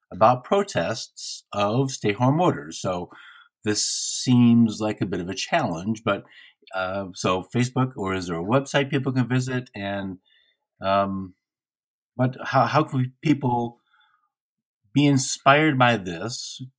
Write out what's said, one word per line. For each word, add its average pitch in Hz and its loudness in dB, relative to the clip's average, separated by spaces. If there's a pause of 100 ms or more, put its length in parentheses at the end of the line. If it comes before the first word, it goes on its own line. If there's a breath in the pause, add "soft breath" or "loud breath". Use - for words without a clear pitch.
(120)
about 127 4
protests - -4
of 110 0
stay-home 127 0
orders. - -2
So 90 -4 (540 soft breath)
this 107 0
seems 117 4
like 107 -4
a 107 -2
bit 90 -4
of 90 -8
a 95 -6
challenge, 107 -4
but, 101 -2 (500 soft breath)
uh, 95 -4
so 92 -2 (100)
Facebook, 127 0
or 95 -4
is 92 -4
there 85 -4
a 85 -6
website 135 0
people 135 -2
can 123 0
visit? 127 -2
And, 98 -6 (600)
um, 98 0 (800)
but 127 -2
how, 113 2
how 127 2
can 127 -4
people 123 0 (1120)
be 143 4
inspired 143 4
by 120 4
this 92 -8 (180)